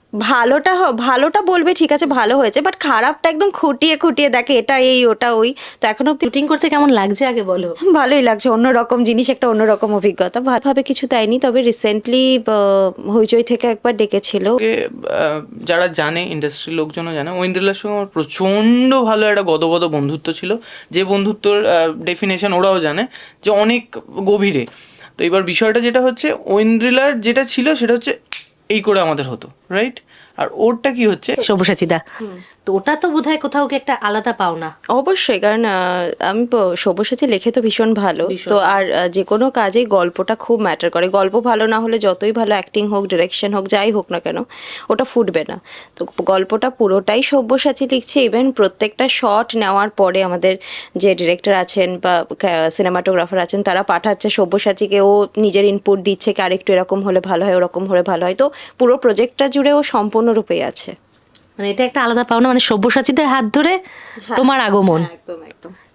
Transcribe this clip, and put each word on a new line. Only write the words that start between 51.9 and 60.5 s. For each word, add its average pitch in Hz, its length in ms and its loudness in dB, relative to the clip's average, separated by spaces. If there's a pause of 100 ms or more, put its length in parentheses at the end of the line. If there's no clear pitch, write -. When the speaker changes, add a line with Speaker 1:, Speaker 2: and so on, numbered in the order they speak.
Speaker 1:
বা 180 280 0 (140)
কা-, 165 300 0
সিনেমাটোগ্রাফার 180 720 0
আছেন, 196 240 -4
তারা 196 200 0
পাঠাচ্ছে 202 460 -2
সব্যসাচীকে, 202 720 0
ও 202 260 4 (100)
নিজের 202 280 2
ইনপুট 196 340 2
দিচ্ছে 196 340 -2
কি 196 80 -4
আরেকটু 185 320 0
এরকম 185 300 0
হলে 185 160 2
ভালো 185 260 -2
হয়, 185 100 2
ওরকম 180 300 -2
হলে 185 160 2
ভালো 180 240 -2
হয়। 185 100 -2
তো 277 160 0 (280)
পুরো 247 180 4
প্রজেক্টটা 240 500 0
জুড়ে 277 260 2
ও 294 100 4
সম্পূর্ণরূপেই 214 800 0